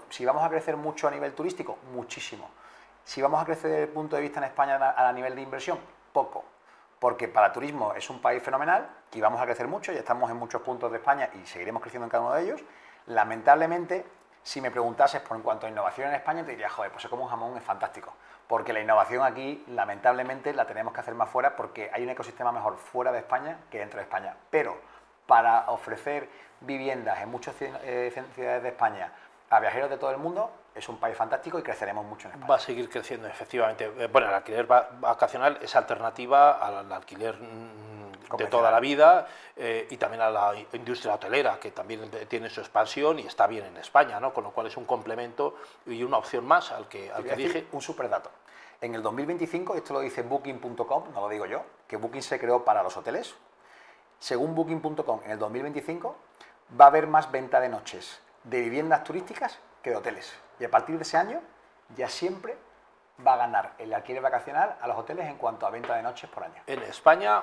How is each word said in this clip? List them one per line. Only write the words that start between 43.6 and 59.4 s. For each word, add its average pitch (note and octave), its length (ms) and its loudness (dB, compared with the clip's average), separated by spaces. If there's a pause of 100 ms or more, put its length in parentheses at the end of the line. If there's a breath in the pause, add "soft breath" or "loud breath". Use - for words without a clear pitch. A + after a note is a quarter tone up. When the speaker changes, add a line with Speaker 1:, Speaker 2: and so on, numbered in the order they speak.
Speaker 2:
en F2+ 120 -16
España, C#3+ 420 4
¿no? C3 120 -2
Con A2 120 -2
lo G2+ 80 -12
cual A2+ 160 -2
es - 80 -14
un B2 80 -10
complemento A#2+ 720 -2 (300 loud breath)
y A#2+ 180 -6
una B2+ 140 2
opción A#2+ 280 -4
más D#3 240 4
al A2+ 160 -10
que, G2+ 240 -12
al G#2 60 -8
Speaker 1:
Te - 60 -6
voy - 20 -10
Speaker 2:
que B2+ 80 -6
Speaker 1:
a - 40 0
decir - 180 0
Speaker 2:
dije. - 180 -6
Speaker 1:
un C#3 100 -8
superdato. - 480 -4 (500 loud breath)
En A#2 140 -6
el A2+ 80 -6
dos A2 100 -2
mil C#3 140 -4
veinticinco, F3 480 -2
esto D3+ 200 -6
lo C3+ 60 -2
dice B2+ 220 -4
booking C3+ 380 -6
punto A#2+ 260 -6
com, C#3 260 -2
no G2+ 100 -6
lo G#2 60 -2
digo G#2 180 -4
yo, B2+ 180 -6 (240)
que G#2+ 80 -8
Booking A#2 260 -6
se C3 160 -4
creó B2 260 4
para G#2 200 6
los F#2 120 -6
hoteles. - 380 -6 (840 soft breath)
Según C#3 340 -2
booking D#3+ 260 -2
punto D#3 240 -4
com, A2 200 -2
en G#2 80 -6
el A2 60 -4
dos G#2+ 120 -4
mil B2 120 -6
veinticinco D#3+ 540 -6 (640 soft breath)
va C#3+ 40 12
a C#3 40 12
haber D#3 200 8
más D#3 240 4
venta C3 280 2
de B2+ 80 2
noches G2+ 520 -10 (240)
de B2 160 -2
viviendas C#3+ 440 2
turísticas F3+ 540 -6 (240)